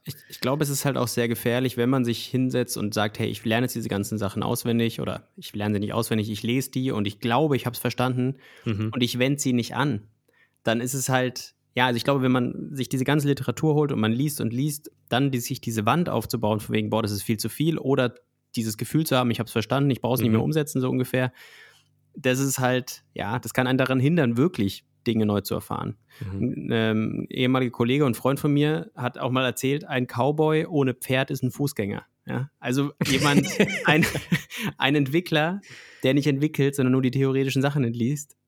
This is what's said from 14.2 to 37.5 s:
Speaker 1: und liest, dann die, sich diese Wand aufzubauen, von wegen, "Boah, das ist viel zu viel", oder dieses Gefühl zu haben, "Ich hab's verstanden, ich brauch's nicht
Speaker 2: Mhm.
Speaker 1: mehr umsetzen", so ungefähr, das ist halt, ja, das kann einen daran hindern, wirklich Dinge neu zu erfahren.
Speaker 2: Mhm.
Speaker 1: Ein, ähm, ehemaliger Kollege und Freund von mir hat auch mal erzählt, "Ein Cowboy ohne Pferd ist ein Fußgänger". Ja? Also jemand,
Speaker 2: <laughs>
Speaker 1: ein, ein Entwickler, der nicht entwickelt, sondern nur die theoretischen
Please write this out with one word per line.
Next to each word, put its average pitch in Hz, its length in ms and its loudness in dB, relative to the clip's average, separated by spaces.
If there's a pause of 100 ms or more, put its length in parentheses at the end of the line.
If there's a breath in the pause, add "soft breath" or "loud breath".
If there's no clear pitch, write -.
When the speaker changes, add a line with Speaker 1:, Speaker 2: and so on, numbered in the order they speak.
Speaker 1:
und 113 120 -2
liest, 143 380 -4 (180)
dann 135 220 2
die, 127 100 0
sich 127 200 -6
diese 113 260 -2
Wand 156 220 4
aufzubauen, 110 520 0
von 113 140 -4
wegen, 110 160 0
"Boah, 107 120 2
das 104 100 -2
ist 101 100 -4
viel 110 160 0
zu 113 100 -6
viel", 156 300 -2
oder 131 360 0 (400)
dieses 110 220 -4
Gefühl 151 300 0
zu 131 100 2
haben, 123 140 2
"Ich 113 100 -2
hab's - 120 -6
verstanden, 135 380 0
ich 117 100 -2
brauch's 127 200 0
nicht 131 80 2
Speaker 2:
Mhm. 110 80 4
Speaker 1:
mehr 123 80 2
umsetzen", 147 360 -2
so 127 100 0
ungefähr, 127 420 0 (840 loud breath)
das 127 260 0
ist 139 180 0
halt, 127 460 -2 (100)
ja, 107 240 -4
das - 160 -10
kann 127 120 2
einen 127 120 2
daran 131 200 2
hindern, 131 380 2
wirklich 120 480 0 (220)
Dinge 113 200 2
neu 104 140 2
zu - 140 -4
erfahren. - 420 -6 (240 loud breath)
Speaker 2:
Mhm. 98 240 -6
Speaker 1:
Ein, - 260 -6
ähm, 110 580 0
ehemaliger 127 440 0
Kollege 131 320 2
und 120 120 2
Freund 139 220 0
von 147 140 2
mir 151 420 2
hat 127 240 -6
auch 131 120 -2
mal 131 140 2
erzählt, 135 400 -2
"Ein 127 220 -2
Cowboy 156 600 2
ohne 139 280 2
Pferd 131 360 0
ist 139 120 -4
ein 127 80 0
Fußgänger". 107 540 -4 (220)
Ja? 131 240 -6 (100)
Also 139 320 -2 (140)
jemand, 139 400 2
Speaker 2:
<laughs> - 380 0
Speaker 1:
ein, 170 220 4 (720 loud breath)
ein 135 160 2
Entwickler, 160 640 0 (440 loud breath)
der 135 100 4
nicht 143 120 4
entwickelt, 143 500 2
sondern 127 160 4
nur 131 100 4
die 127 80 2
theoretischen 135 520 2